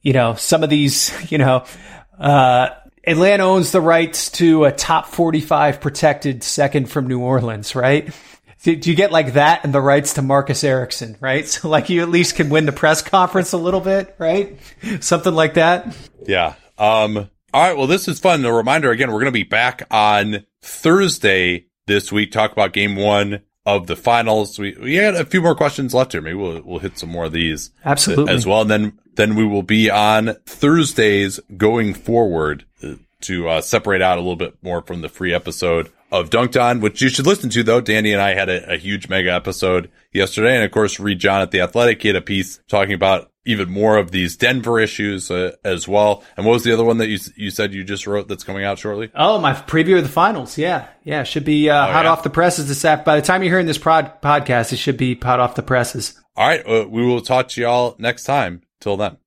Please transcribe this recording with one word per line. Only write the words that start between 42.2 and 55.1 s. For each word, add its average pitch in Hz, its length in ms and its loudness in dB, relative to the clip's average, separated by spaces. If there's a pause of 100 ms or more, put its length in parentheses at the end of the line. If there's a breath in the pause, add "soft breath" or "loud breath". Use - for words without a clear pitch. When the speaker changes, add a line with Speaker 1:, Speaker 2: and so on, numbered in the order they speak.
Speaker 2:
piece - 460 -6
talking 98 260 0
about 95 380 0 (120)
even 98 260 -4
more 107 280 2
of 90 140 0
these 90 240 -2
Denver 117 420 0
issues, 104 540 -4
uh, 90 220 -4 (100)
as 90 240 -4
well. 104 340 2 (140 soft breath)
And 101 100 -6
what 113 60 4
was 117 140 2
the 117 80 4
other 113 100 2
one 117 140 2
that 113 100 0
you 104 80 -4
s-, - 220 -12
you 101 120 -8
said 101 240 -4
you 95 120 -10
just 101 200 -8
wrote 101 220 -4
that's 98 160 -12
coming 98 220 -8
out 98 120 -4
shortly? 107 380 -8
Speaker 1:
Oh, 190 240 2
my 147 140 0
preview 165 440 0
of 165 60 2
the 139 60 -4
finals. 170 480 -2
Yeah. 156 300 -4 (180)
Yeah. 147 180 -6
Should 147 220 -6
be, 151 240 2
uh, 147 180 4
Speaker 2:
Oh, - 60 -2
Speaker 1:
hot 160 100 4
Speaker 2:
yeah? 165 80 4
Speaker 1:
off 160 120 0
the 156 60 -2
presses 160 380 0
this 139 160 -4
af-, 151 220 2
by 156 120 4
the 147 80 -2
time 185 180 2
you're 170 100 0
hearing 180 120 2
this 156 120 -2
prod-, 160 440 0
podcast, 131 520 0
it 117 40 -6
should 123 200 -2
be 127 180 -2